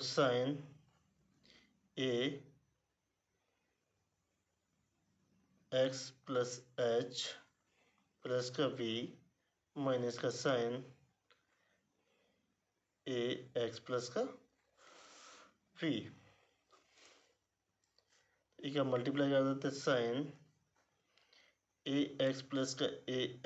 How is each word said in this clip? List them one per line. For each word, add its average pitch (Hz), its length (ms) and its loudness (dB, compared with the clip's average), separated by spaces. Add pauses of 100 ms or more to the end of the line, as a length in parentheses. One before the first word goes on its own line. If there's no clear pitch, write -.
sin 131 500 4 (1400)
A 131 180 2 (3500)
X 131 300 2 (240)
plus 123 300 0 (300)
H - 420 0 (1000)
प्लस 123 240 0 (100)
का 143 80 4 (120)
V 117 100 0 (840)
माइनस 123 440 0
का 131 140 0
sin 123 480 0 (2250)
A 123 140 0 (400)
X 113 240 -2
प्लस 123 320 -2
का 240 80 2 (1500)
V, 165 120 -2 (2750)
ये 143 120 -6
क्या 143 120 4
multiply 135 460 2
कर 139 160 6
देते 135 220 0
हैं, 139 80 -2
sin 120 400 2 (1700)
A 139 120 0 (280)
X 135 240 0
plus 135 320 -2
का 143 60 2 (280)
A 127 40 0 (260)